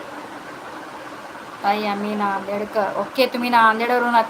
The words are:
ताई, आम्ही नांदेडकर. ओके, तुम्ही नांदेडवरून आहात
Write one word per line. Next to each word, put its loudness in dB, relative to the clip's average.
ताई, 2
आम्ही -2
नांदेडकर. -2
ओके, 2
तुम्ही -4
नांदेडवरून 6
आहात 6